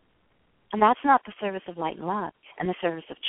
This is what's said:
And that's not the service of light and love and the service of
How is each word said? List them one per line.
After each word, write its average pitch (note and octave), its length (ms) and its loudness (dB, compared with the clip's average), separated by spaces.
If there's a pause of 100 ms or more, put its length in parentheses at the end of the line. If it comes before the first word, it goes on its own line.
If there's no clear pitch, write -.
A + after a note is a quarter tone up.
(720)
And G#3+ 80 0
that's A3 220 6
not C#4 220 6
the G#3 140 -16
service F#3+ 280 -4
of F3 100 -12
light D#3+ 200 -4
and D#3 80 -10
love F#3+ 260 -4 (260)
and F#3 100 -4
the F3+ 140 -2
service E3 280 -4
of - 80 -14 (120)